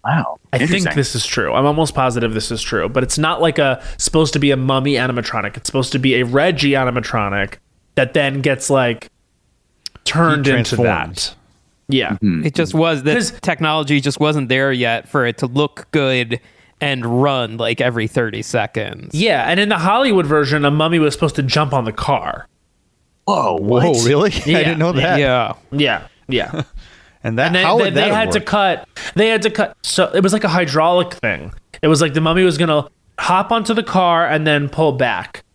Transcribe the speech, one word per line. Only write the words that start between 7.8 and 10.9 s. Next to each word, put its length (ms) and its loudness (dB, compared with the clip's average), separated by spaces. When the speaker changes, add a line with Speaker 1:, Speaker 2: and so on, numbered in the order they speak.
Speaker 2:
that 180 0
then 260 0
gets, 300 -2
like, 400 0
turned 420 2
Speaker 3:
He 60 4
Speaker 2:
into 240 0
Speaker 3:
transforms. 540 -2